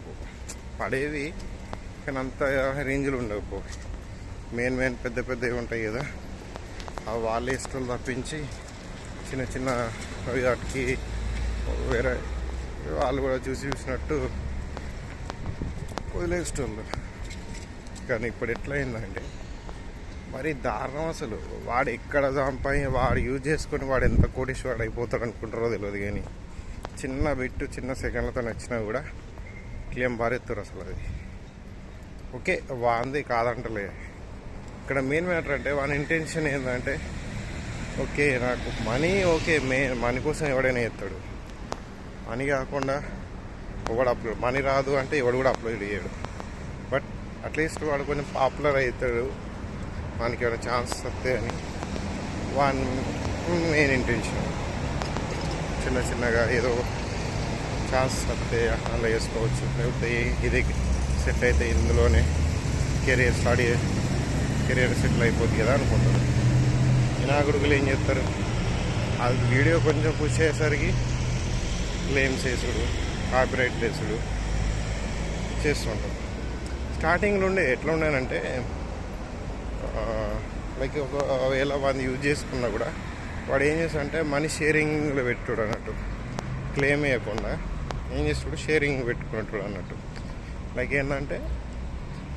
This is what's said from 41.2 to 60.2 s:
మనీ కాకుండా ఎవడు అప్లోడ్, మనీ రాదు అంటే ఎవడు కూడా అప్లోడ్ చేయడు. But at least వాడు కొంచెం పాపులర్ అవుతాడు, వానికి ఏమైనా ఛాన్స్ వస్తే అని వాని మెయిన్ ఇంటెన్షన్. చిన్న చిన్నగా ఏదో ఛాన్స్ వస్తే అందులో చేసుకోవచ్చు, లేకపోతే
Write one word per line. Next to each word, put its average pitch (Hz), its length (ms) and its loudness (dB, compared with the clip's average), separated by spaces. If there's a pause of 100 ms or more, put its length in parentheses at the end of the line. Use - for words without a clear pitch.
మనీ 127 180 -2
కాకుండా 139 560 0 (840)
ఎవడు 123 200 4
అప్లోడ్, 117 300 -2
మనీ 123 220 2
రాదు 135 300 2
అంటే 135 260 2
ఎవడు 123 180 4
కూడా 131 140 4
అప్లోడ్ 113 340 0
చేయడు. 101 260 -4 (840)
But 139 80 0 (480)
at - 80 -2
least 156 260 -2
వాడు 143 180 0
కొంచెం 143 220 -2 (100)
పాపులర్ 135 400 2
అవుతాడు, 127 720 0 (720)
వానికి 120 280 0
ఏమైనా 117 280 0
ఛాన్స్ - 320 -2
వస్తే 127 320 0
అని - 140 -2 (1040)
వాని 135 1160 2
మెయిన్ 147 200 8
ఇంటెన్షన్. 120 640 2 (1300)
చిన్న 127 120 2
చిన్నగా 117 540 2
ఏదో 123 320 4 (1120)
ఛాన్స్ 131 200 4
వస్తే 117 540 2
అందులో 113 400 2
చేసుకోవచ్చు, 113 680 0
లేకపోతే 120 640 2